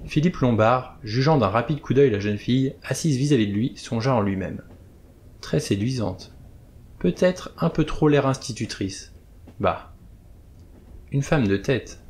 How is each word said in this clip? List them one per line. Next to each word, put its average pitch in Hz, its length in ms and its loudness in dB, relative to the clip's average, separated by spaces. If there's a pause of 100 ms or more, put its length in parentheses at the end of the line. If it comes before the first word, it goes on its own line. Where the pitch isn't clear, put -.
Philippe 165 340 0
Lombard, 120 640 2
jugeant 131 340 2
d'un 110 100 4
rapide 120 320 0
coup - 140 -4
d'œil 135 160 6
la 101 100 0
jeune 104 180 -2
fille, 131 460 0
assise 139 320 0
vis-à-vis 127 320 4
de 101 60 -2
lui, 110 240 0
songea 120 360 -2
en 120 60 4
lui-même. 95 420 -2 (760)
Très - 220 -2
séduisante. 104 720 -4 (680)
Peut-être 180 600 0
un 160 100 0
peu 160 160 0
trop - 240 2
l'air 143 180 4
institutrice. - 840 -6 (480)
Bah. 90 320 -2 (1200)
Une 139 100 0
femme 139 240 2
de 98 80 4
tête. - 540 -4